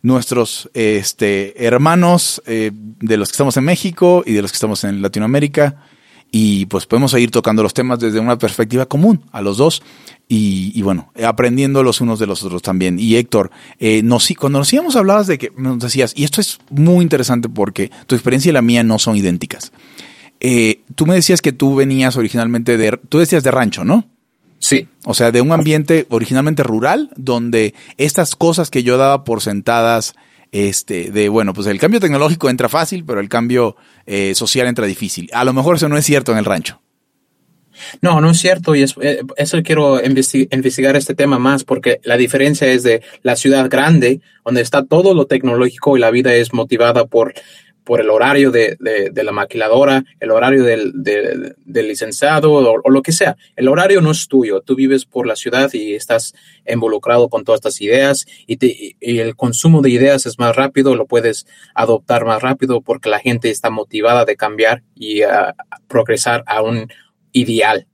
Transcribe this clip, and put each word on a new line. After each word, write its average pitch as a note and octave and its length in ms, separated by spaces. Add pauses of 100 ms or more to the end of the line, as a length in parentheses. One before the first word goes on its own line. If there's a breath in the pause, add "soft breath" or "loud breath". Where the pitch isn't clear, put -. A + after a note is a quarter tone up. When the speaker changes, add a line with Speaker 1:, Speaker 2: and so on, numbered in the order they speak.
Speaker 1:
nuestros, B2 720
este, G#2 880
hermanos, E3+ 800
eh, A2 280
de A2 440
los G2+ 120
que - 40
estamos C3+ 240
en C3 60
México F3 640
y A2+ 60
de G#2 100
los F#2+ 80
que - 40
estamos G#2+ 280
en G2+ 180
Latinoamérica. C#3+ 840 (460 soft breath)
Y G2+ 380
pues G2 180
podemos B2 260
seguir A#2+ 200
tocando A2 320
los G#2 100
temas B2+ 260
desde A2 200
una A#2 180
perspectiva A#2 480
común E3+ 460
a A2 100
los G2+ 160
dos D#3 240 (460 loud breath)
y, G2+ 480
y A2+ 80
bueno, F#2+ 280 (140)
aprendiendo B2+ 560
los B2+ 180
unos A2+ 200
de G#2+ 80
los G2 160
otros F2+ 180
también. F#2 380
Y A2+ 160
Héctor, A#2 340 (300 loud breath)
eh, A2 240
nos, A#2+ 340
cuando C#3 220
nos C#3 120
íbamos D4 240
hablabas G3+ 300
de D#3+ 140
que - 180
nos C3 220
decías, B2 360
y C#3+ 100
esto D3 160
es - 180 (100)
muy E3 320
interesante B2 480
porque G2 420 (140 loud breath)
tu C3+ 80
experiencia C3 360
y D#3 40
la C3 80
mía A#2+ 220
no A2 160
son A2 180
idénticas. F2+ 540 (680 loud breath)
Eh, A#2 420 (140)
tú D#3 120
me F#3 80
decías F3+ 260
que C#3 120
tú C#3 220
venías C3+ 420
originalmente A#2 600
de, A2 220 (100)
tú D3 80
decías E3 260
de C3 80
rancho, A#2 320
¿no? F#3 240 (520)
Speaker 2:
Sí. - 280 (180)
Speaker 1:
O - 80
sea, A#2 180
de A#2+ 80
un C#3+ 120
ambiente D#3 580
originalmente C3+ 540
rural, C3 520
donde A#2 600 (220 loud breath)
estas D3+ 380
cosas E3 360
que C3 100
yo B2 160
daba C#3 260
por A2+ 200
sentadas, A2+ 720 (360 soft breath)
este, G2 600
de, G#2 180
bueno, G#2 240
pues G2 140
el G2 100
cambio G3+ 220
tecnológico D3+ 500
entra B2 180
fácil, E3 380
pero A#2+ 140
el G2+ 100
cambio, A#2+ 460 (320 soft breath)
eh, G2 260
social B2 320
entra A#2+ 220
difícil. F#2+ 440
A A#2+ 120
lo B2+ 100
mejor D3 220
eso D#3 120
no D3 80
es D3+ 100
cierto C3+ 260
en A2 80
el G#2 60
rancho. G2 360 (1200 loud breath)
Speaker 2:
No, E3+ 180
no D#3+ 120
es E3 80
cierto, E3+ 360
y C#3 60
es, C3+ 180
eh, C#3 220 (140)
eso D#3 260
quiero C#3+ 420
investi-, C3 480
investigar C3 440
este C#3 180
tema C#3+ 240
más, C3 260
porque B2+ 400
la A#2+ 140
diferencia C3+ 500
es B2+ 140
de A#2 220 (180 loud breath)
la B2 140
ciudad C3+ 340
grande, C3+ 520 (220 soft breath)
donde B2 180
está C#3 220
todo F#3 300
lo C#3+ 140
tecnológico B2+ 680
y - 20
la A2+ 100
vida B2 240
es A#2 180
motivada A#2 540
por, A2+ 300 (480 loud breath)
por A#2 180
el G#2+ 80
horario C3 420
de, A2+ 300
de, G#2+ 300
de A2 120
la G#2+ 80
maquiladora, A#2 720 (160 loud breath)
el - 120
horario B2 340
del, A2 280
de, G#2 720
del A2 240
licenciado C#3+ 640
o, A#2+ 320
o - 60
lo C3 120
que D#3+ 120
sea. - 240 (180 soft breath)
El B2+ 140
horario F#3 320
no D#3 100
es D#3 160
tuyo, A2 320
tú C3 160
vives C3+ 300
por B2 200
la A2+ 120
ciudad C3 340
y G#2+ 220
estás A2+ 400 (340 soft breath)
involucrado A2+ 600
con A2 160
todas A2 140
estas - 200
ideas C3+ 460 (200 loud breath)
y, - 120
te, C3 100
y, - 320
y A#2+ 200
el A#2 180
consumo D3+ 440
de C3+ 100
ideas C3+ 340
es A#2 120
más A#2 160
rápido, C3+ 420
lo A2 100
puedes A#2 400 (300 soft breath)
adoptar A2+ 500
más A2 160
rápido B2+ 400
porque - 260
la G#2+ 120
gente A#2+ 300
está A2 200
motivada A2 560
de G#2+ 100
cambiar A2 480 (100)
y G#2+ 280
a G2+ 340 (320)
progresar A#2 580
a A2 180
un A2+ 260 (420 soft breath)
ideal. A2 640